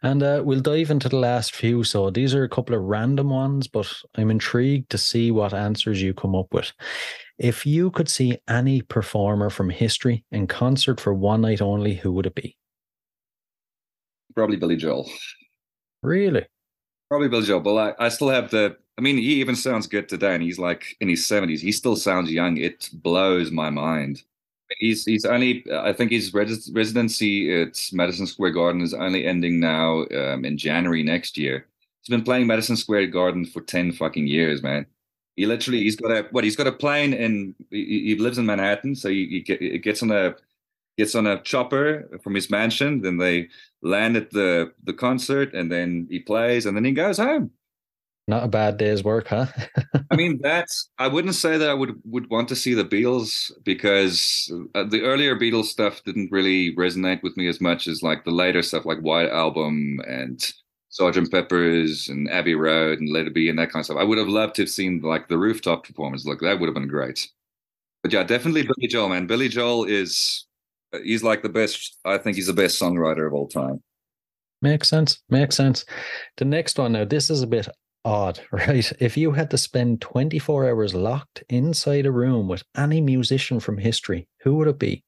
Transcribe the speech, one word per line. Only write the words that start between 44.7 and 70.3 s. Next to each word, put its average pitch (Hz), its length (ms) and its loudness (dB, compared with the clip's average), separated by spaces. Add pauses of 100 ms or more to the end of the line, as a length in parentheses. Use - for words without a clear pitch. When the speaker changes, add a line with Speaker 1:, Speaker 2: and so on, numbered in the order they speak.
Speaker 2:
the 87 100 -6
concert, 135 600 -2
and 85 160 -4
then 87 400 -2
he 90 80 -6
plays, 113 480 0
and 101 100 -2
then 110 80 0
he 135 80 2
goes 175 260 0
home. 247 320 0 (800)
Speaker 1:
Not 117 160 0
a 120 40 -2
bad 107 300 2
day's 104 260 0
work, 110 240 0
huh? 120 180 0 (320)
<laughs> - 320 -2
Speaker 2:
I 170 60 4
mean, 156 260 2
that's, 165 460 -2 (100)
I 131 80 0
wouldn't 165 300 0
say 160 220 2
that 151 120 2
I 143 40 2
would, 123 320 -4
would 123 240 -6
want 117 180 0
to 127 80 -4
see 123 180 0
the 104 100 2
Beatles 117 680 0 (100)
because, 98 880 2 (240)
uh, 98 100 -2
the 104 180 0
earlier 135 340 2
Beatles 113 300 0
stuff - 360 -2
didn't 98 300 -4
really 92 420 2
resonate 90 480 0
with 92 140 -6
me 92 100 -2
as 85 140 -2
much 87 260 0
as, 80 160 -6
like, 80 220 -2
the 85 80 -2
later 87 300 2
stuff, 82 220 -4
like 80 160 -4
White 82 280 2
Album 76 800 -2
and 64 440 -6 (360)
Sergeant 90 420 2
Pepper's 85 800 2
and 71 220 -4
Abbey 85 260 2
Road 78 420 2
and 78 140 -4
Let 80 140 0
It 76 80 -8
Be 82 140 2
and 78 120 0
that 82 100 0
kind 80 120 -4
of - 20 -6
stuff. 76 140 -4
I 87 60 4
would 107 140 2
have 110 100 0
loved 107 280 0
to 104 60 0
have 101 80 -2
seen, 90 320 -2
like, 80 260 -2
the 82 100 0
rooftop 98 480 0
performance. 69 380 -8
Like, 71 160 -6
that 92 180 0
would 85 80 0
have 80 80 -2
been 69 140 -4
great. 69 400 -6 (720)
But 82 100 0
yeah, 95 120 4
definitely 156 380 0
Billy 127 260 -2
Joel, 104 220 0
man. 90 180 -2
Billy 123 200 0
Joel 120 360 0
is, 98 600 -2 (460)